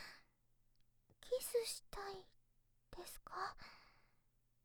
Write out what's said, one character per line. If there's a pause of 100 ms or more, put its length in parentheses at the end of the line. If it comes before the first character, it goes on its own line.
(1200)
キ
ス
し
た (120)
い (680)
で
す
か？ (1080)